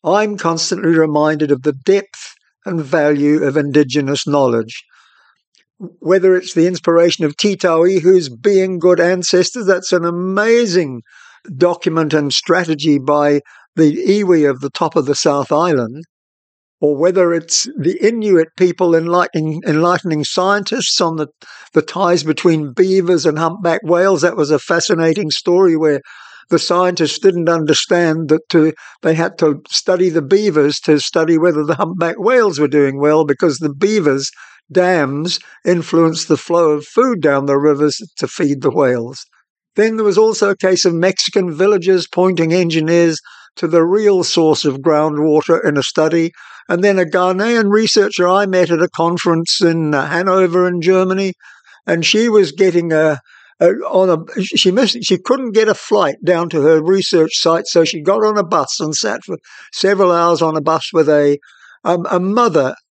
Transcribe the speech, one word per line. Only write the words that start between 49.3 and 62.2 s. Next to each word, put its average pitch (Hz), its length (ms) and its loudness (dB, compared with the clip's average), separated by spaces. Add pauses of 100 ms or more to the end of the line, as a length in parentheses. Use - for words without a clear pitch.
in, 160 360 0
uh, 135 100 -2
Hanover 180 600 0
in 180 140 -4
Germany, 185 520 0 (540)
and 165 180 -2
she 233 240 2
was 196 220 4
getting 170 420 0
a, 156 260 2 (400)
a, 175 100 2
on 185 580 -2 (100)
a, 190 60 -4
she - 260 -2
missed, 220 340 0
she 180 140 0
couldn't 254 360 -4
get 220 140 2
a 208 60 0
flight 185 500 -2
down 170 260 0
to 160 120 -2
her 160 180 4
research 170 540 0
site, 165 320 0
so 170 180 2
she 156 200 -4
got 202 200 0
on 214 140 0
a 196 60 0
bus 160 360 -2
and 156 140 -4
sat - 300 -6
for 180 160 -12 (340)
several 190 380 0
hours 170 320 2
on 156 120 -2
a 156 60 -4
bus 160 320 -2
with 156 160 2
a, 147 300 2 (440)
um, 175 280 -2
a 180 80 0
mother 185 560 0 (160)